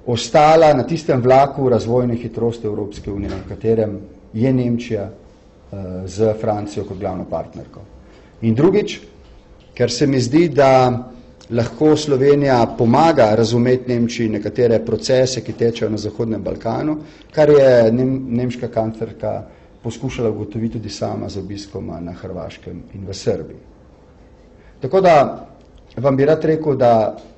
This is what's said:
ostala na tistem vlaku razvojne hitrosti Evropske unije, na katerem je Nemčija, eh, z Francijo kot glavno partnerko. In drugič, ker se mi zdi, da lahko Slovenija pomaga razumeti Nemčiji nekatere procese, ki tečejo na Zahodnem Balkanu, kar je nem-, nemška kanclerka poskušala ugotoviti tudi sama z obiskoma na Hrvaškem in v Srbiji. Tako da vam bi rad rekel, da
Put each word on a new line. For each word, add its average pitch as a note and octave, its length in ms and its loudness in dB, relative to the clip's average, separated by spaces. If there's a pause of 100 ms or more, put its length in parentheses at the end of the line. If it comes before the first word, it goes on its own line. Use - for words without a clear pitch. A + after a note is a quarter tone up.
ostala D3+ 680 4
na B2+ 100 0
tistem D3+ 380 -2
vlaku C3+ 480 4
razvojne A#2 460 0
hitrosti A2+ 520 -4
Evropske G#2 440 -8
unije, G2 180 -8
na F#2+ 200 -10
katerem G#2+ 500 -2 (340)
je B2 200 0
Nemčija, A#2+ 560 -4
eh, - 680 -20 (300)
z G#2+ 360 0
Francijo G#2 420 -6
kot G2 140 -12
glavno F#2 280 -8
partnerko. - 560 -12 (600)
In A2+ 140 0
drugič, F#3 440 0 (720)
ker A#2+ 180 0
se - 160 0
mi C3+ 140 0
zdi, D3+ 280 2
da C3 600 4 (400)
lahko A#2+ 480 2
Slovenija C#3 800 2
pomaga B2 580 4
razumeti B2 580 0
Nemčiji A#2 360 -2
nekatere G#2+ 560 0
procese, B2+ 560 0
ki A2 120 -8
tečejo A#2 360 -2
na G#2+ 80 -4
Zahodnem G#2 460 -6
Balkanu, C3 540 -4 (340)
kar D3+ 180 4
je B2+ 420 6
nem-, B2+ 280 0 (100)
nemška A#2+ 380 -4
kanclerka A2 760 -6 (400)
poskušala A#2+ 460 -6
ugotoviti G#2+ 440 -6
tudi G#2+ 160 -10
sama G#2 400 -8
z F#2+ 100 -10
obiskoma F#2 600 -12
na E2+ 120 -12
Hrvaškem F2 720 -14 (100)
in F#2+ 140 -14
v G2 60 -10
Srbiji. F#2 460 -6 (1200)
Tako D#3 200 0
da D#3+ 460 4 (500)
vam C3+ 200 0
bi C3+ 80 2
rad D#3 200 2
rekel, D#3 300 0
da A#2 420 2 (200)